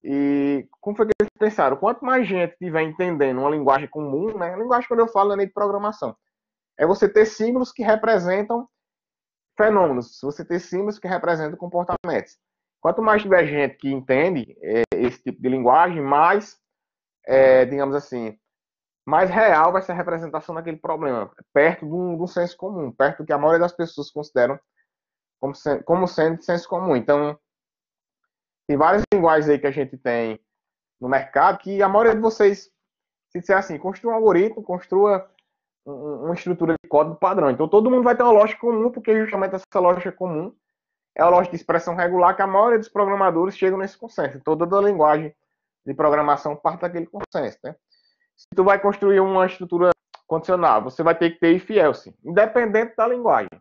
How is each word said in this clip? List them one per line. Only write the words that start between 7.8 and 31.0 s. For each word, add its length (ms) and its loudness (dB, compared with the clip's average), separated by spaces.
representam 880 0
fenômenos, 680 2
você 220 -8
ter 160 -4
símbolos 400 -6
que 80 -12
representam 500 -4
comportamentos. 800 -6
Quanto 220 -2
mais 180 2
tiver 260 4
gente 300 -2
que 140 -8
entende, 720 -2
é, 220 0
esse 280 -2
tipo 200 -10
de 80 -2
linguagem, 500 2
mais, 580 0
é, 400 6
digamos 280 -4
assim, 440 -8
mais 220 2
real 420 4
vai 120 -2
ser 100 -10
a 40 -8
representação 580 -8
daquele 240 -10
problema, 520 -6
perto 320 2
do, 320 -6
do 100 -6
senso 300 -6
comum, 340 -10
perto 280 -2
do 80 -12
que 80 -4
a 40 -2
maioria 220 4
das 120 -2
pessoas 380 -8
consideram 480 -2
como 160 -8
se-, 280 -4
como 260 0
sendo 300 -2
de 80 -20
senso 200 -4
comum. 300 -2
Então, 420 -2
tem 120 -2
várias 240 2
linguagens 380 2
aí 80 4
que 80 -4
a 60 -2
gente 260 -8
tem 420 -4
no 100 -10